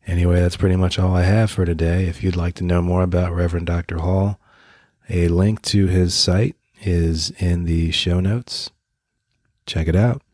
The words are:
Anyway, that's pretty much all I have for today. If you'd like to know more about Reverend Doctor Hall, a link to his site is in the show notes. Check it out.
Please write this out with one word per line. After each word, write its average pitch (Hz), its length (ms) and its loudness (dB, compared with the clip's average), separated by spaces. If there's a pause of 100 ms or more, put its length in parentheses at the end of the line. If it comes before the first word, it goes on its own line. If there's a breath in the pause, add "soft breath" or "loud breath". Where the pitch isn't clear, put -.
Anyway, 87 340 2
that's 87 160 0
pretty 92 200 2
much 92 220 0
all 92 160 2
I 90 80 2
have 104 280 2
for 95 140 -2
today. 85 420 0
If 85 160 -6
you'd 90 140 -2
like 87 200 -4
to - 80 -6
know 87 180 2
more 90 200 2
about 90 300 0
Reverend 85 340 -2
Doctor 87 320 -4
Hall, 95 400 0 (720 soft breath)
a 87 200 0
link 95 340 2
to 101 240 2
his 90 280 2
site 104 420 0 (260)
is 82 560 0
in 87 260 0
the 82 260 0
show 87 300 -2
notes. 104 500 -4 (960)
Check 82 220 -2
it 85 80 2
out. 123 260 2 (120)